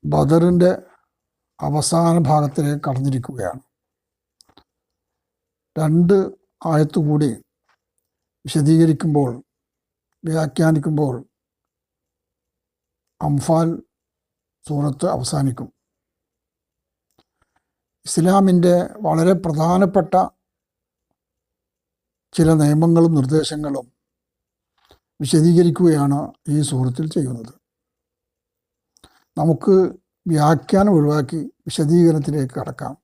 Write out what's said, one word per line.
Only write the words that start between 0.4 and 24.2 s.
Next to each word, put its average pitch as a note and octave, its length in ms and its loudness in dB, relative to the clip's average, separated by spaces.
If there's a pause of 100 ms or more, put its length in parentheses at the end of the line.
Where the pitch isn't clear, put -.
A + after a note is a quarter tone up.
അവസാന E3 680 0
ഭാഗത്തിലേക്ക് D3 580 -2
കടന്നിരിക്കുകയാണ്. C3 760 -6 (2250)
രണ്ട് E3+ 580 2 (280)
ആയത്ത് D#3 360 0
കൂടി D3+ 440 -2 (1000)
വിശദീകരിക്കുമ്പോൾ, D3+ 1000 0 (840)
വ്യാഖ്യാനിക്കുമ്പോൾ D#3 1000 -2 (2000)
അംഫാൽ D#3+ 600 -2 (840)
സൂറത്ത് C#3+ 420 -4
അവസാനിക്കും. C3+ 680 -6 (2250)
ഇസ്ലാമിൻ്റെ F3+ 960 2
വളരെ E3 380 2
പ്രധാനപ്പെട്ട F3+ 880 0 (2000)
ചില D#3+ 200 2
നിയമങ്ങളും E3 600 2
നിർദ്ദേശങ്ങളും C#3+ 800 -4 (1300)